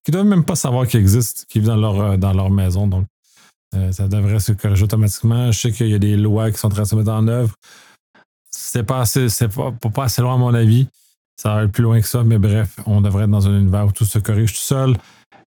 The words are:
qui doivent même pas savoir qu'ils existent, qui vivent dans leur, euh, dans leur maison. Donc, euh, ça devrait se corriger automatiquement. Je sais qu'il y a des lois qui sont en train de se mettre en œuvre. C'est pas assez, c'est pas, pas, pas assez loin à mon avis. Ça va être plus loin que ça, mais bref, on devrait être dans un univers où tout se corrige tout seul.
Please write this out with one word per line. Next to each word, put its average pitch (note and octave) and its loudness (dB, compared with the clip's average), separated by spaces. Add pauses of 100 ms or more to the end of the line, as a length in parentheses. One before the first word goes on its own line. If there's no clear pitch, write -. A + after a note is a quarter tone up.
qui - -4
doivent F#3+ 0
même F#3+ 4
pas F3+ -4
savoir B2+ 0
qu'ils A#2 2
existent, G#2+ 2
qui - -2
vivent G#2+ 2
dans A2+ 2
leur, G#2+ 0
euh, G2 0
dans G2 0
leur F#2+ 0
maison. G2 0
Donc, F#2 -2 (680)
euh, F#2 -2
ça G2 -2
devrait G2+ 0
se A2 -2
corriger G2 0
automatiquement. A2 0
Je - -2
sais A#2+ -2
qu'il A2+ -2
y G#2 2
a G#2 2
des G#2 2
lois G#2+ 0
qui F#2+ -6
sont - -2
en G2+ 0
train G2+ -2
de G2 -2
se G#2 -2
mettre G#2+ 0
en A2 0
œuvre. A#2 -2 (960)
C'est - -6
pas C3 -4
assez, B2 0
c'est A2+ -2
pas, B2+ -6
pas, A2+ -6
pas C3 -4
assez B2+ -2
loin B2 0
à B2+ 0
mon B2 2
avis. A#2 4 (500)
Ça G#2+ -4
va G#2+ 0
être G2+ 0
plus B2 -2
loin A#2 2
que G#2 0
ça, A#2+ -2
mais A2+ 2
bref, G#2 0 (100)
on G#2 0
devrait G2+ 0
être G#2 0
dans G2+ 2
un G2+ 2
univers G2+ 2
où G2 2
tout G#2+ -2
se G#2 -2
corrige G#2+ -2
tout - -10
seul. C3 0 (540)